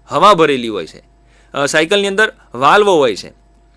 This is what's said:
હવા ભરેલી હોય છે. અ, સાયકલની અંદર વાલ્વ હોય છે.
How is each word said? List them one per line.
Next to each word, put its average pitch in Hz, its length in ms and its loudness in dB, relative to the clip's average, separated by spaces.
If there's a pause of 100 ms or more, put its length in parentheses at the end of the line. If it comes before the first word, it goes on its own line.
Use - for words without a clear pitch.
હવા 180 260 2
ભરેલી 143 340 0
હોય 95 180 -8
છે. - 160 -20 (520)
અ, 143 120 -4
સાયકલની 165 400 0
અંદર 202 260 -2 (220)
વાલ્વ 180 360 2
હોય 135 260 2
છે. - 160 -16 (440)